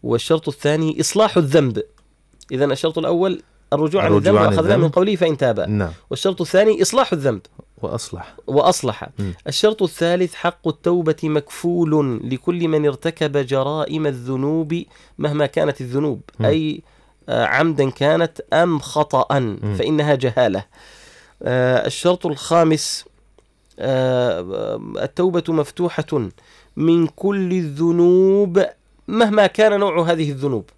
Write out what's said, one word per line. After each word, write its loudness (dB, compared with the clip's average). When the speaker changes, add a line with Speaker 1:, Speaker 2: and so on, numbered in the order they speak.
Speaker 1:
والشرط -2
الثاني -2
إصلاح 0
الذنب. 2
إذن 0
الشرط -2
الأول -2
الرجوع 0
عن 2
Speaker 2:
الرجوع 4
Speaker 1:
الذنب، 4
Speaker 2:
عن 2
Speaker 1:
أخذناه 2
من 4
Speaker 2:
الذنب. 2
Speaker 1:
قوله: 2
"فإن 0
تاب". 0
Speaker 2:
نعم. -2
Speaker 1:
والشرط -2
الثاني 2
إصلاح 0
الذنب. -2
Speaker 2:
وأصلح. -10
Speaker 1:
وأصلح. 0
Speaker 2:
مم. -6
Speaker 1:
الشرط 0
الثالث: 0
حق -4
التوبة 0
مكفول 0
لكل -4
من 0
ارتكب -2
جرائم -2
الذنوب -4
مهما -2
كانت -2
الذنوب، -4
Speaker 2:
مم. 0
Speaker 1:
أي، -2
آه، 0
عمدا 2
كانت 0
أم 2
خطأ، 0
Speaker 2:
مم. -4
Speaker 1:
فإنها 2
جهالة. 0
آه، 2
الشرط 0
الخامس، 0
آه، -2
التوبة -2
مفتوحة -4
من 2
كل -2
الذنوب 4
مهما 4
كان 2
نوع 2
هذه 0
الذنوب -4